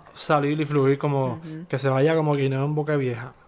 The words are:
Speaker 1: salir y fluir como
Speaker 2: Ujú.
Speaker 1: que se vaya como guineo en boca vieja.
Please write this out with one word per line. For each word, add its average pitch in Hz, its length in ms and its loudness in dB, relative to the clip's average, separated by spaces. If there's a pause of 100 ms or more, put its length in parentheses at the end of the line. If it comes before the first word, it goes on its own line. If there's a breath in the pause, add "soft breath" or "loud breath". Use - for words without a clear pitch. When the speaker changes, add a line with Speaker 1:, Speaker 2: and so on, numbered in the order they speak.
(140)
Speaker 1:
salir 147 440 0
y 156 60 0
fluir 139 320 2
como 135 380 -2
Speaker 2:
Ujú. 160 340 -14
Speaker 1:
que 135 100 -4
se 135 120 0
vaya 143 260 4
como 151 180 2
guineo 135 300 0
en 151 100 -2
boca 151 220 -2
vieja. 123 380 -4 (140)